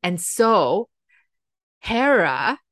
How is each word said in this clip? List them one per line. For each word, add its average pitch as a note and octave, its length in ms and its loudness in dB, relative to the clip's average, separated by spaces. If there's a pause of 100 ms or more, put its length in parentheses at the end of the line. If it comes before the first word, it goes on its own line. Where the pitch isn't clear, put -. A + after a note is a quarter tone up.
And F3+ 180 -4
so G#3 680 0 (920)
Hera A3+ 760 0 (140)